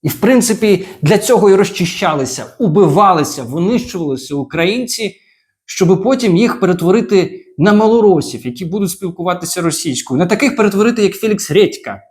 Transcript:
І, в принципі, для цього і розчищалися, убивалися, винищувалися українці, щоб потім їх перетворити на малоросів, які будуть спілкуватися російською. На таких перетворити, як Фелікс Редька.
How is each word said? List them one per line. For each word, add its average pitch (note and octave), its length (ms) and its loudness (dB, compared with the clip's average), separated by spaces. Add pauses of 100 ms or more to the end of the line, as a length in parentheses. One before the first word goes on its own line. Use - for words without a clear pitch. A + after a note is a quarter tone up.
І, D#3 60 -4
в - 120 -8
принципі, G#3+ 640 2 (160)
для G3 160 4
цього G#3 320 4
і F#3+ 40 6
розчищалися, E3+ 920 -2 (120)
убивалися, E3+ 840 2
винищувалися D3+ 920 -4
українці, F#3+ 840 -4 (480)
щоб F#3 380 2
потім A#3+ 340 2
їх A#3+ 240 0
перетворити F#3 840 0 (140)
на E3 140 4
малоросів, G#3 760 2
які B2 180 -8
будуть F#3 260 -4
спілкуватися F3 720 -6
російською. D3 560 -4
На F3 80 2
таких A3 300 0
перетворити, G#3+ 460 2
як F#3+ 120 0
Фелікс - 360 -4
Редька. C#3+ 600 0